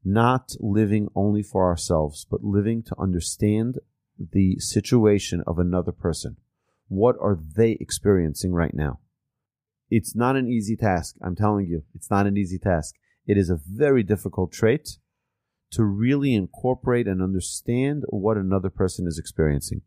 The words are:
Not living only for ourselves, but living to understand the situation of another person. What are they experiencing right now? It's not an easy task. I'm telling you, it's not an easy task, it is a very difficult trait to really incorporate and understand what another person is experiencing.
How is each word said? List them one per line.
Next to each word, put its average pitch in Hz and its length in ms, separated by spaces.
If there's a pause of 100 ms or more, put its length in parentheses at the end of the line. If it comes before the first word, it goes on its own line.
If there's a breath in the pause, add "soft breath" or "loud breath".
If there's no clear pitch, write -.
Not 117 540
living 104 560
only 104 280
for 98 220
ourselves, 80 640
but - 140
living 107 420
to - 140
understand 104 800 (400)
the 95 400
situation 104 880
of 82 120
another 87 340
person. - 440 (520)
What 104 320
are 98 180 (180)
they 113 240
experiencing 90 720
right 85 220
now? 73 260 (880)
It's 110 240
not 123 220
an 127 120
easy 110 280
task. 92 460
I'm 90 140
telling 101 300
you, 82 180 (100)
it's - 160
not 101 160
an 101 100
easy 92 220
task, 85 380 (300)
it 101 120
is 90 120
a 82 160
very 127 360
difficult 92 500
trait - 460 (760)
to 117 120
really 123 500
incorporate 120 720
and 92 160
understand 120 840
what 107 280
another 95 340
person 92 360
is 82 120
experiencing. 76 680